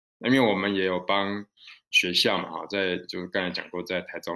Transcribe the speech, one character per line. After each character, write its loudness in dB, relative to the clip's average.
因 0
为 6
我 4
们 0
也 2
有 2
帮 0
学 2
校 4
嘛， -4
哈， -8
在， 0
就 -10
是 -8
刚 -2
才 -2
讲 -8
过， -6
在 -4
台 -12
中 -6